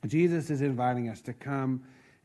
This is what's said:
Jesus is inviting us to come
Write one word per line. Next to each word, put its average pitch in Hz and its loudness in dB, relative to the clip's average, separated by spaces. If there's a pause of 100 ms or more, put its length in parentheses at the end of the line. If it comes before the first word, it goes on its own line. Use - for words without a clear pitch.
Jesus 165 2
is 139 0
inviting 123 0
us 107 -8
to 123 -10
come 131 -4 (420)